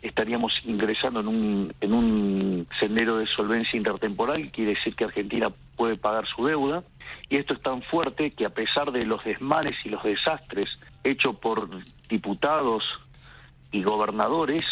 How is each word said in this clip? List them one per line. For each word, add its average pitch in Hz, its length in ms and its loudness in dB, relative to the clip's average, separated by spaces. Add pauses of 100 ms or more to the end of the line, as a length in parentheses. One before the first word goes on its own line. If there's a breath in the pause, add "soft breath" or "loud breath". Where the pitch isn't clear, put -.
estaríamos 226 500 -2 (120)
ingresando 208 560 0
en 104 80 -2
un, 104 520 0
en 104 140 2
un 104 720 4 (120)
sendero 113 380 2
de 110 100 0
solvencia 110 500 0
intertemporal, 110 760 -2
quiere 104 240 0
decir - 200 -4
que - 100 0
Argentina 107 440 -2 (280)
puede 113 200 2
pagar 110 300 0
su - 180 -4
deuda, 151 400 2 (460 loud breath)
y 139 60 2
esto 143 180 0
es - 80 -12
tan 131 200 -2
fuerte 156 500 0
que - 120 -2
a 101 60 0
pesar 143 420 0
de 123 140 0
los 110 180 -2
desmanes 139 500 0 (100)
y - 40 -8
los 107 160 -6
desastres 107 640 0 (360 loud breath)
hechos 131 320 2
por 110 340 -2 (400)
diputados 117 760 0 (880 loud breath)
y 101 100 0
gobernadores 107 880 2